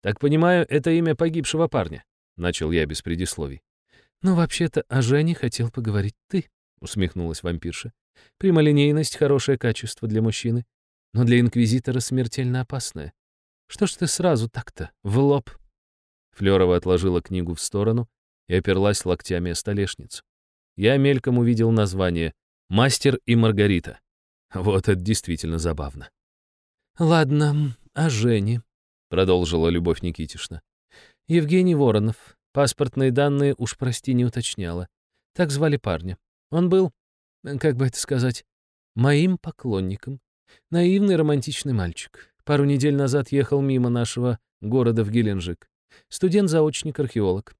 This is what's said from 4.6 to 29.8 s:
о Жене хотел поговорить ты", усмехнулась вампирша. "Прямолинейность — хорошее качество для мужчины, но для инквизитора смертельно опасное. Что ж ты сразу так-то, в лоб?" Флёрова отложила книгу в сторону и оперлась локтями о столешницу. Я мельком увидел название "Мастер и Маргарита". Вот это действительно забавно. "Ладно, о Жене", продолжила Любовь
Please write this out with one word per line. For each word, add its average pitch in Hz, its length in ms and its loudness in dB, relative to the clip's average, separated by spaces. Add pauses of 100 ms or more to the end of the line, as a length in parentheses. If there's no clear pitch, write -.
о 127 200 -2
Жене 147 320 2
хотел 120 340 -4
поговорить 104 460 -4 (140)
ты", 190 200 -4 (320)
усмехнулась 85 600 -6
вампирша. 87 500 -8 (440)
"Прямолинейность — 151 800 2
хорошее 139 400 2
качество - 480 -4
для 110 160 0
мужчины, 113 440 -2 (480)
но 120 100 2
для 120 160 6
инквизитора 120 580 0
смертельно 127 600 -4
опасное. 123 520 -10 (540)
Что - 200 -4
ж - 80 -6
ты 175 120 -4
сразу 147 420 0
так-то, - 440 -12 (100)
в 104 160 0
лоб?" 139 320 2 (880)
Флёрова 92 380 4
отложила 90 440 2
книгу 87 340 -6
в 78 60 -12
сторону 113 480 -2 (380)
и 90 80 -4
оперлась 95 500 2
локтями 90 460 -2
о 82 40 -4
столешницу. - 680 -6 (540)
Я 120 200 2
мельком 135 420 2
увидел 113 340 2
название 92 600 0 (360)
"Мастер 123 580 2
и 117 80 4
Маргарита". 104 640 2 (560)
Вот 95 340 0
это 95 120 2
действительно 85 580 -4
забавно. 73 520 -6 (880)
"Ладно, 147 800 2 (160)
о 160 160 0
Жене", 113 540 0 (460)
продолжила 87 600 2
Любовь 85 340 0